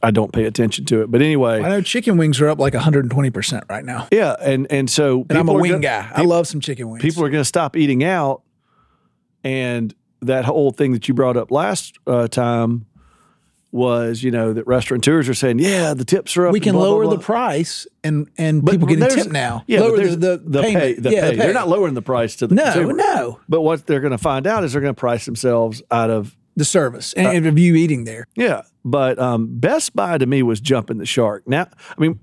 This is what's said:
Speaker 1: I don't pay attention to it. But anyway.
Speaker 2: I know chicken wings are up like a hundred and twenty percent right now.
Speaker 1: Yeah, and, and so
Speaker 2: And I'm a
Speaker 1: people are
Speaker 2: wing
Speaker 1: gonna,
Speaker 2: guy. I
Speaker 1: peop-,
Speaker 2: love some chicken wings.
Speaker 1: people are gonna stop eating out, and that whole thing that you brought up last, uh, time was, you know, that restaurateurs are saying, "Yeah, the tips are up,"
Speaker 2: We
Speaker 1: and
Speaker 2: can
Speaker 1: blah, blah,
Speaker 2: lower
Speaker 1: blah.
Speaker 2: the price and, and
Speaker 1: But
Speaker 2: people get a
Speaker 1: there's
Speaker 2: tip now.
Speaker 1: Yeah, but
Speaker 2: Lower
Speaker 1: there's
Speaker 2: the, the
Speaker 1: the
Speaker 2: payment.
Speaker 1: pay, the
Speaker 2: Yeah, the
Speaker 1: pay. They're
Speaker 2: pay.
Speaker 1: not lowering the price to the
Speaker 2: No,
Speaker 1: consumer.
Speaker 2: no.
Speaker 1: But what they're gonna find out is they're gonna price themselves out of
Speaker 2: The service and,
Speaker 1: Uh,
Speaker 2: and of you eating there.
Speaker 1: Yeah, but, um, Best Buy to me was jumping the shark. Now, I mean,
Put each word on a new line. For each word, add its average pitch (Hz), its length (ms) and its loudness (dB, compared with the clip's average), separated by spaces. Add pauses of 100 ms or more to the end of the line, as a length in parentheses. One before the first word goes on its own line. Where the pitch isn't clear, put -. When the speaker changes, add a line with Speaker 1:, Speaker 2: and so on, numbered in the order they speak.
Speaker 1:
I 113 100 4
don't 107 200 0
pay 113 140 0
attention 113 400 -2
to 110 160 2
it. 110 80 -4
But 120 120 4
anyway. 127 400 2
Speaker 2:
I 170 60 0
know 196 140 0
chicken 226 340 0
wings 151 240 2
are 147 80 4
up 151 100 0
like 135 160 0
a 120 60 -2
hundred 143 240 2
and 120 60 -4
twenty 135 200 0
percent - 380 -6
right 120 160 -10
now. 123 280 -10
Speaker 1:
Yeah, 190 280 2
and, 135 300 0
and 139 180 0
so 131 400 0
Speaker 2:
And 156 100 2
I'm 165 100 2
a 156 40 2
Speaker 1:
people - 60 4
are - 40 4
Speaker 2:
wing 175 100 2
Speaker 1:
gonna, 156 100 0
Speaker 2:
guy. 113 320 -2
I 147 80 0
Speaker 1:
peop-, 175 60 4
Speaker 2:
love 170 200 2
some 151 120 -8
chicken 123 280 -8
wings. 113 140 -10
Speaker 1:
people 160 220 -2
are 143 60 -2
gonna 147 140 0
stop 160 320 -2
eating 139 260 2
out, 156 400 -2 (1000)
and 123 500 -4 (280)
that 127 220 0
whole 143 260 2
thing 135 220 0
that 117 160 -4
you 127 60 0
brought 127 220 2
up 117 140 -4
last, 170 560 -2
uh, 120 220 0
time 117 580 -2 (840)
was, 120 500 -2
you 127 80 -2
know, 113 240 0
that 113 120 -6
restaurateurs 127 600 2
are 127 60 -2
saying, 123 240 0
"Yeah, 175 340 0
the 131 120 -6
tips - 320 -2
are 180 100 4
up," 175 60 2
Speaker 2:
We 214 80 2
Speaker 1:
and - 40 -6
Speaker 2:
can 208 100 2
Speaker 1:
blah, 180 100 2
blah, 196 80 4
Speaker 2:
lower 214 120 2
Speaker 1:
blah. 160 120 0
Speaker 2:
the - 60 -10
price 202 640 -4 (160)
and, 151 260 -2 (100)
and 156 260 0
Speaker 1:
But 180 80 6
Speaker 2:
people 165 160 2
get 160 100 4
a - 20 2
Speaker 1:
there's 262 140 4 (100)
Speaker 2:
tip 170 80 -6
now. 120 340 -4
Speaker 1:
Yeah, 214 140 4
but 226 80 4
Speaker 2:
Lower 226 100 4
Speaker 1:
there's 180 200 2
Speaker 2:
the, 180 200 2
the - 80 -16
Speaker 1:
the 143 160 2
Speaker 2:
payment. 202 200 2
Speaker 1:
pay, 127 120 2
the 123 160 -2
Speaker 2:
Yeah, 208 160 4
the - 60 2
Speaker 1:
pay. 117 40 -2
They're - 120 2
Speaker 2:
pay. 190 40 2
Speaker 1:
not 220 160 -2
lowering 175 260 0
the 123 80 -4
price 117 340 -2
to 123 100 -2
the 139 80 2
Speaker 2:
No, 285 100 4
Speaker 1:
consumer. 175 300 0
Speaker 2:
no. 381 540 -2
Speaker 1:
But 160 140 2
what 156 240 0
they're 143 140 0
gonna 131 180 -2
find 135 280 -2
out 208 180 0
is 127 80 -4
they're 143 80 -2
gonna 135 140 -2
price 120 320 -4
themselves 117 640 -2
out 113 200 0
of 110 260 -4 (200)
Speaker 2:
The 151 80 0
service 139 480 -2
and, 185 140 2
Speaker 1:
Uh, 185 60 2
Speaker 2:
and 165 140 0
of 156 120 4
you 175 160 6
eating 151 300 2
there. 113 300 -12
Speaker 1:
Yeah, 220 280 -2 (200)
but, 131 360 0
um, 120 320 -2
Best 160 440 -2
Buy 175 220 -2
to 131 80 2
me 131 180 2
was 113 160 2
jumping 120 380 -2
the 101 80 -8
shark. 107 420 -2
Now, 147 200 -2 (300)
I - 40 -10
mean, 160 220 2